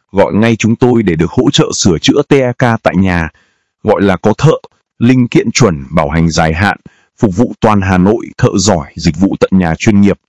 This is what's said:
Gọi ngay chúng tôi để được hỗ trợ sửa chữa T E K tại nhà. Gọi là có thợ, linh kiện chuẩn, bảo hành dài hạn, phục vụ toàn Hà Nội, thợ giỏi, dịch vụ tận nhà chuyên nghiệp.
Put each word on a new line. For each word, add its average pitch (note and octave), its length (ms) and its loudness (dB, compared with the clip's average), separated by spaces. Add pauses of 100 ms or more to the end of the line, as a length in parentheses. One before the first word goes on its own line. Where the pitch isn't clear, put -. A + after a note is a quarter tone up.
(140)
Gọi F#2 200 0
ngay A2 220 0
chúng A2+ 200 0
tôi B2 260 2
để F#2 120 0
được E2 160 -2
hỗ B2+ 200 0
trợ - 240 0
sửa E2+ 240 0
chữa D3 300 0
T - 40 2
E C3 200 0
K A#2 300 -2
tại D#2+ 140 -2
nhà. F2+ 320 0 (540)
Gọi G2 200 0
là G2 140 2
có G#2 220 0
thợ, D3 160 2 (440)
linh B2 300 2
kiện C3+ 220 0
chuẩn, E2+ 400 0
bảo D#2 180 0
hành E2 220 0
dài D#2+ 240 0
hạn, F#2 220 -2 (420)
phục F#2+ 180 -2
vụ A2+ 240 0
toàn G#2+ 200 2
Hà F#2 180 0
Nội, F#2+ 280 0 (120)
thợ B2 100 2 (100)
giỏi, F2+ 380 -2
dịch D#2+ 240 -2
vụ G2 200 0
tận - 120 -2
nhà F2+ 260 0
chuyên G2+ 220 2
nghiệp. G2+ 180 2 (100)